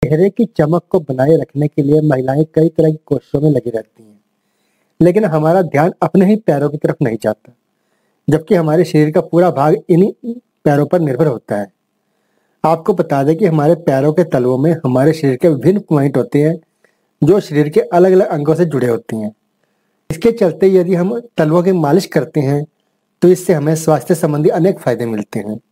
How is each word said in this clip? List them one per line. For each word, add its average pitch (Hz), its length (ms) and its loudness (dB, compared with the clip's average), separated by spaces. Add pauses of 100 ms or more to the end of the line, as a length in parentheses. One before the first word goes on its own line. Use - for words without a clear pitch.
चेहरे 156 260 0
की 226 160 -2
चमक 165 440 -2
को 190 100 0
बनाए 143 380 0
रखने 143 300 -4
के - 140 -4
लिए 147 200 2
महिलाएं 139 440 0
कई 160 240 0
तरह 160 220 0
की 156 140 -6
कोशिशों - 360 -4
में 151 100 2
लगी 120 180 -2
रहती 110 340 -10
हैं, 104 160 -20 (840)
लेकिन 180 240 2
हमारा 160 360 0
ध्यान 156 400 0
अपने 180 240 2
ही 214 100 2
पैरों 147 340 -2
की 147 80 -8
तरफ 151 240 -2
नहीं 113 200 -2
जाता, - 320 -6 (760)
जबकि 160 260 0
हमारे 165 300 2
शरीर 151 260 0
का 175 100 0
पूरा 170 300 2
भाग 147 260 0 (120)
इन्हीं 196 440 0 (320)
पैरों 143 200 2
पर 180 140 0
निर्भर 151 280 0
होता 117 280 -6
है। 101 180 -8 (920)
आपको 165 280 0
बता 139 300 -2
दें 156 140 2
कि 208 80 0
हमारे 156 300 2
पैरों 147 380 0
के 175 100 2
तलवों 127 340 0
में 156 180 0 (100)
हमारे 131 280 2
शरीर 143 220 -2
के 170 140 2
विभिन्न 156 300 0
पॉइंट 139 380 -2
होते 139 240 0
हैं, 160 160 0 (680)
जो 180 160 2
शरीर 151 300 -2
के 156 120 0
अलग-अलग 185 460 2
अंगों 151 280 -2
से 170 100 0
जुड़े 135 220 -2
होते 113 280 -4
हैं। 107 200 -8 (760)
इसके 233 200 0
चलते 190 360 0
यदि 185 280 2
हम 202 260 -2 (160)
तलवों 165 260 0
की 190 80 0
मालिश 170 340 0
करते - 340 -4
हैं, 143 260 -2 (560)
तो 175 60 4
इससे 180 260 2
हमें 151 220 -2
स्वास्थ्य 156 400 0
संबंधी 151 340 0
अनेक 175 300 0
फायदे 120 260 -4
मिलते 110 340 -8
हैं। 107 200 -10 (120)